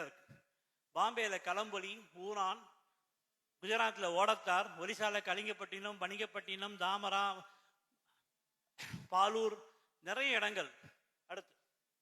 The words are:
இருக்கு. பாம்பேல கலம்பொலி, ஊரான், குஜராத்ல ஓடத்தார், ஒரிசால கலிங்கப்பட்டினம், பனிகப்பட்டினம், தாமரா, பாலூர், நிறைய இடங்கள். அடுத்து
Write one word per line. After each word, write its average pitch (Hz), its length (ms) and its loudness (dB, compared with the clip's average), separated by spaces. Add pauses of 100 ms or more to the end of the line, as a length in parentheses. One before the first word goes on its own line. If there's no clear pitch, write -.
இருக்கு. - 180 -14 (720)
பாம்பேல 214 400 2 (140)
கலம்பொலி, 196 440 -2 (320)
ஊரான், 208 380 0 (1000)
குஜராத்ல 208 460 2 (120)
ஓடத்தார், 202 480 4 (140)
ஒரிசால 208 460 0
கலிங்கப்பட்டினம், 196 760 -4
பனிகப்பட்டினம், 196 800 -6
தாமரா, 196 420 2 (1900)
பாலூர், 214 420 4 (480)
நிறைய 240 360 0
இடங்கள். 202 300 -2 (600)
அடுத்து 185 240 -10 (480)